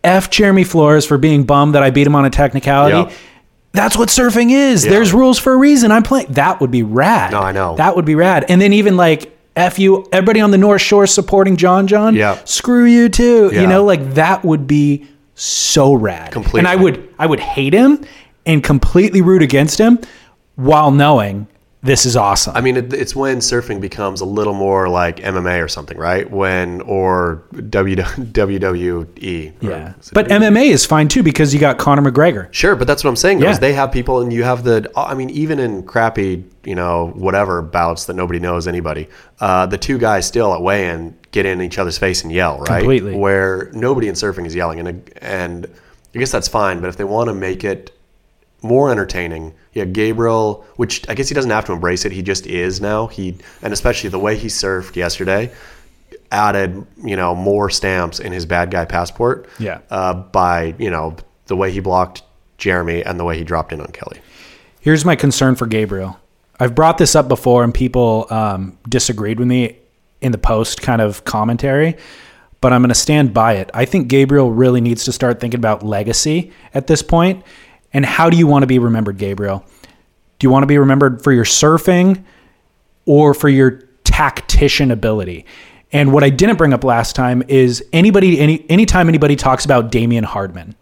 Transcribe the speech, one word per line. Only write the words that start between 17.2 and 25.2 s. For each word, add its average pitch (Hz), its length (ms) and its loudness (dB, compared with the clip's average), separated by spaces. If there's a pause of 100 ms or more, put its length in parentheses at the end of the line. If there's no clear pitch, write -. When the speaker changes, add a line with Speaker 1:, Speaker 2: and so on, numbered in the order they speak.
Speaker 1:
would 156 160 0
hate 139 320 -2
him 277 320 4 (400)
and 156 180 2
completely 180 600 2
root 185 180 4
against 139 400 2
him 233 180 6 (580)
while 151 340 2
knowing 117 560 2 (380)
this 127 220 2
is 120 100 0
awesome. 101 380 0
Speaker 2:
I 117 60 -2
mean, 131 160 0
it, 123 160 -4
it's 135 240 -6
when 135 220 -2
surfing 120 420 -4
becomes 98 400 -8
a 95 40 -6
little 104 300 -4
more 98 340 0
like 87 320 -2